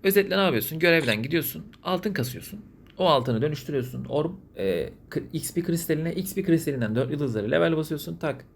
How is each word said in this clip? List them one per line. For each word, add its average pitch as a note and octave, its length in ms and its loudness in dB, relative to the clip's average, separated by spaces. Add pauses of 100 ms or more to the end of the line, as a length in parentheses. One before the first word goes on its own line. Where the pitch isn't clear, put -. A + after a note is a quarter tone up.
Özetle G3 320 4
ne G3 40 4
yapıyorsun? D#3 380 2
Görevden D#3 440 4
gidiyorsun. D#3 440 -2 (160)
Altın F#3 300 -2
kasıyorsun. - 520 -6 (340)
O F#3 60 0
altını B2+ 380 4
dönüştürüyorsun. B2+ 600 -2
Or-, D#3+ 300 -2 (220)
e, F2+ 360 0 (180)
kri-, - 220 -6
X - 220 -6
P E3+ 80 0
kristaline, E3+ 520 0
X F#3+ 200 -6
P F#3+ 80 -2
kristalinden C#3+ 520 2
dört A#2+ 160 0
yıldızları B2 400 -2
level E3 260 4
basıyorsun. D#3 400 -4
Tak. C#3 280 -4 (120)